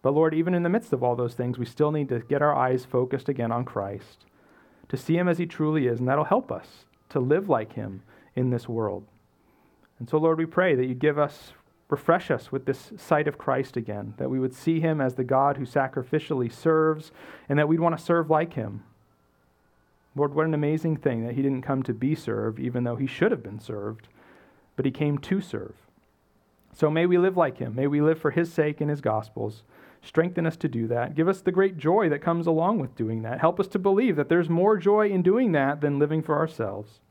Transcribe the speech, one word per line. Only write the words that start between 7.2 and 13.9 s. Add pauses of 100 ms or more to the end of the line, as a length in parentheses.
live
like
him (320)
in
this
world. (920)
And
so,
Lord,
we
pray
that
you'd
give
us, (360)
refresh
us
with
this
sight
of
Christ
again,